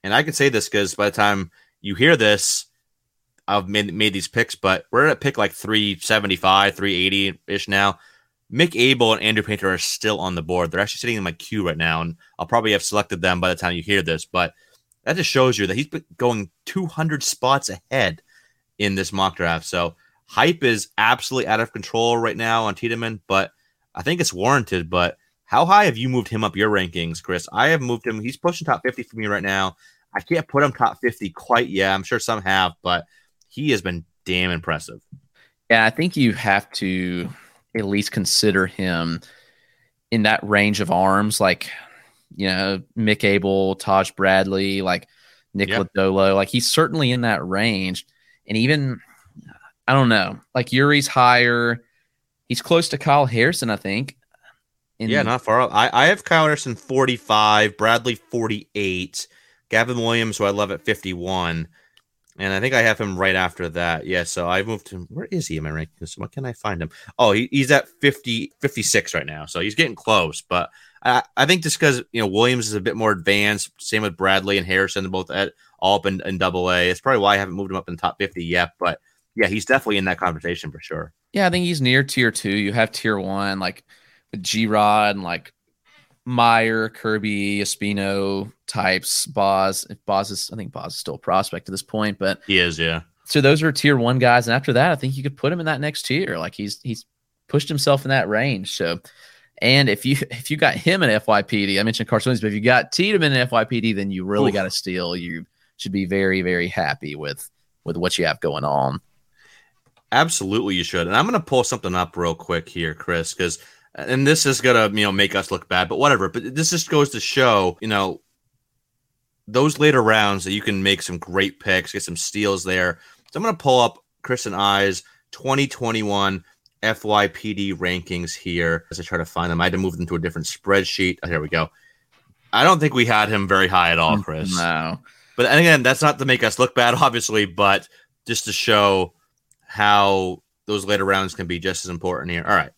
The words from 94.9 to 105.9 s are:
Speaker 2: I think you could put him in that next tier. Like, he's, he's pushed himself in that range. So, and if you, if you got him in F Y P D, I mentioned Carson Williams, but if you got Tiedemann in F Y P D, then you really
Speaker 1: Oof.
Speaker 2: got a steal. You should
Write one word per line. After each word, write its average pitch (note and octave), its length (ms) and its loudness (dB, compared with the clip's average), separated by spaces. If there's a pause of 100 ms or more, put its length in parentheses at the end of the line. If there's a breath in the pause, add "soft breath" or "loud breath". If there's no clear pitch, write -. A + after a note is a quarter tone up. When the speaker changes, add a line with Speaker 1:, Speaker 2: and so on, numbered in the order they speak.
Speaker 2:
I D#3 40 0
think C3+ 220 -6
you C3+ 60 -10
could C#3 140 -8
put C#3+ 140 -2
him F3 80 -4
in D#3+ 60 -6
that D3 160 -4
next D3 240 -6
tier. C3+ 320 -2
Like, D#2+ 160 -8
he's, G2+ 300 -8
he's A2+ 240 -10 (400)
pushed C#3+ 200 -2
himself C#3 380 0
in C3+ 40 -6
that A#2+ 200 2
range. G#2+ 460 -2
So, F2 240 -2 (600 soft breath)
and C3 300 4
if G2+ 160 0
you, C#3 120 2 (120)
if - 220 -10
you D#3 60 -4
got D3+ 180 2
him F#3 260 0
in C#3 80 2
F G#2+ 160 2
Y G#2 160 4
P G2+ 240 -2
D, G2 140 0
I G#2 40 0
mentioned A2 240 -2
Carson A2+ 220 0
Williams, A#2 120 0
but G#2+ 80 -2
if G2+ 40 -4
you G#2 80 -4
got B2 300 2
Tiedemann F3+ 400 2
in C3 60 2
F B2+ 140 0
Y A2+ 120 2
P A#2 180 -4
D, A2+ 120 0
then G2 180 -4
you F#2 120 -6
really G2+ 260 2
Speaker 1:
Oof. G2 40 -4
Speaker 2:
got F#2+ 140 -2
a F#2 40 -6
steal. F2+ 440 -4
You E2+ 320 -10 (300)
should F#2+ 160 -10